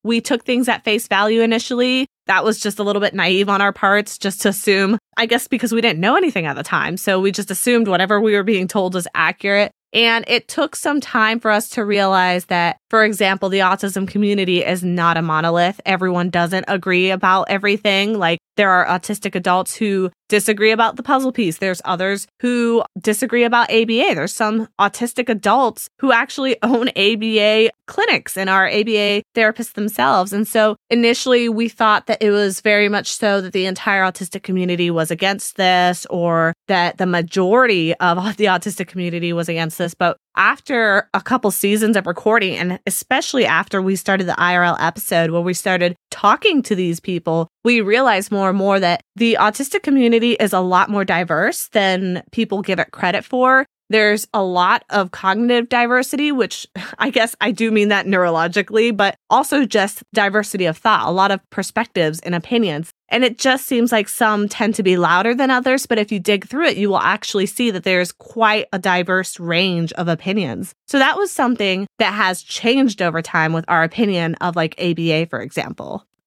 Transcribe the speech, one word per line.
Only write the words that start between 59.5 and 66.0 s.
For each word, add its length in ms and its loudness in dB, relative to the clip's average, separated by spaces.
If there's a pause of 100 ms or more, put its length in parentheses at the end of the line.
just 380 0 (100)
diversity 520 0
of 120 -2
thought, 300 2
a 40 0
lot 200 2
of 80 -2 (100)
perspectives 720 -4
and 140 -4
opinions. 560 -2 (180)
And 140 0
it 140 0
just 300 -2
seems 260 0
like 160 2
some 400 0
tend 260 -2
to 80 -2
be 140 4
louder 360 2
than 160 0
others, 360 0
but 120 -2
if 140 -2